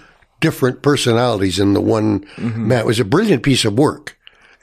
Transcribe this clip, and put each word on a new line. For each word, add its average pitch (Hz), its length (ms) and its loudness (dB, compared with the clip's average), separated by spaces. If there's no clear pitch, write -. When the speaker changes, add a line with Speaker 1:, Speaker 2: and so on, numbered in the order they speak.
Speaker 1:
different 135 420 -2
personalities 113 760 0
in 101 160 2
the 101 60 2
one 107 400 0
Speaker 2:
Mm-hmm. 113 320 -6
Speaker 1:
man. 120 120 2
It 107 60 -4
was 113 140 0
a 120 40 -2
brilliant 147 380 0
piece 131 220 0
of 107 140 -2
work. - 380 -2